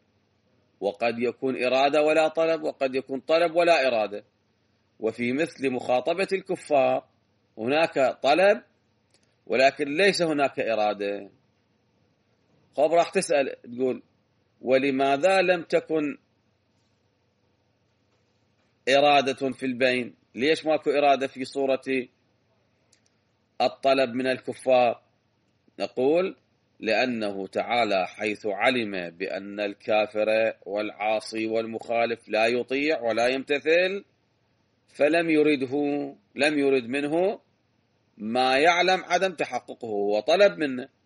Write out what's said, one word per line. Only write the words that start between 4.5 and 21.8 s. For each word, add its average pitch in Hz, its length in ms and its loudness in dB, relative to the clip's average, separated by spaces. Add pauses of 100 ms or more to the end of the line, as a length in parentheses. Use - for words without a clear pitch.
وفي 120 340 -2
مثل 135 360 -4
مخاطبة 127 640 -2
الكفار 139 720 0 (520)
هناك 135 640 0
طلب 185 400 4 (840)
ولكن 139 500 2
ليس 185 240 2
هناك 143 380 0
إرادة. 101 720 -2 (1500)
خب 151 160 2
راح 170 160 2
تسأل 151 460 -2 (200)
تقول: 127 280 -4 (580)
ولماذا 139 800 2
لم 180 220 0
تكن 156 540 -2 (2750)
إرادة 139 640 4
في 127 140 -10
البين؟ 127 500 -2 (200)
ليش 143 300 0
ماكو 151 240 0
إرادة 139 380 2
في 131 180 -10
صورة 135 600 -4 (1500)